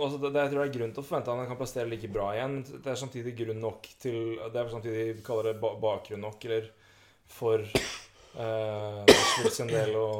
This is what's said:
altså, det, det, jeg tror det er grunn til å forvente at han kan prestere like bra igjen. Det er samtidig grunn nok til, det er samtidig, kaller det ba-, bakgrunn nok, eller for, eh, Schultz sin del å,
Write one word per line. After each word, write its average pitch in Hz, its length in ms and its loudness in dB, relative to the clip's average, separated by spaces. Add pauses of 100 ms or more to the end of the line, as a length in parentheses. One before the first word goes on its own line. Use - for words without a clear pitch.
altså, 143 180 -2
det, 139 120 0
det, 143 120 4
jeg 139 80 0
tror 143 100 2
det 143 60 2
er 127 100 -4
grunn 113 160 -2
til 139 80 -6
å - 40 -12
forvente 123 260 -2
at 120 60 0
han 127 100 -4
kan 123 80 -6
prestere 120 340 -4
like 110 220 -6
bra 101 220 0
igjen. 131 200 -2 (280)
Det - 40 -10
er 131 80 -2
samtidig 120 420 -6
grunn 110 240 -4
nok 110 220 -4 (160)
til, 113 380 -2 (160)
det 120 100 -4
er 117 60 -2
samtidig, 113 560 -4
kaller 113 180 0 (100)
det 107 80 -6
ba-, 107 200 0
bakgrunn 104 400 -2
nok, 104 240 -10
eller 110 260 -2 (560)
for, 113 320 2
eh, 107 1500 -4 (300)
Schultz 220 220 2
sin 123 100 -2
del 110 300 2
å, 110 100 2 (140)